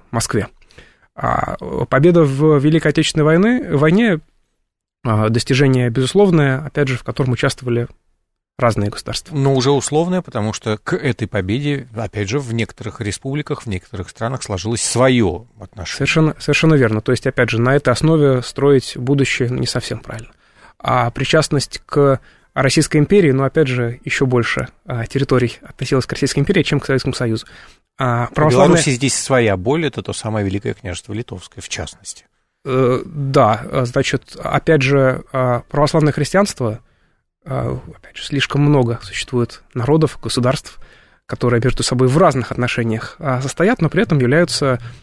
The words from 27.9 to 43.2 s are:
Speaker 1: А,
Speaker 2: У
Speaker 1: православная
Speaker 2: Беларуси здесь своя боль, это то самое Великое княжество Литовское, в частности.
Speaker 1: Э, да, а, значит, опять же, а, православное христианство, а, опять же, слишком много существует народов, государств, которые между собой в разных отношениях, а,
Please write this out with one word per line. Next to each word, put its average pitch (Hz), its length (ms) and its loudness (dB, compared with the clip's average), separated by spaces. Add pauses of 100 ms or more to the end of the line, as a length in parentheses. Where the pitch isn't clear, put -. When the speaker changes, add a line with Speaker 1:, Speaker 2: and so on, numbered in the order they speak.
Speaker 1:
А, 120 320 -2
Speaker 2:
У - 40 -14
Speaker 1:
православная 175 420 6
Speaker 2:
Беларуси 156 140 2
здесь 127 280 0
своя 117 380 2
боль, 139 300 -2
это 113 160 -6
то 104 100 -8
самое 107 320 -4
Великое 98 300 -4
княжество 95 400 -12
Литовское, - 480 -12
в - 80 -16
частности. - 560 -14 (400)
Speaker 1:
Э, 131 400 2
да, 135 640 2
а, 135 160 0
значит, - 500 -4
опять 156 460 0
же, 131 500 2
а, 123 380 0
православное 151 420 2
христианство, 139 680 -2 (640)
а, 65 340 -6 (180)
опять - 200 -20
же, - 80 -14
слишком - 360 -2
много 135 420 2
существует - 600 -6 (120)
народов, 143 480 0
государств, 123 560 -4 (480)
которые 120 360 0
между 123 200 0
собой 127 260 2
в 131 100 2
разных 143 340 2
отношениях, 117 640 -4
а, 131 220 -2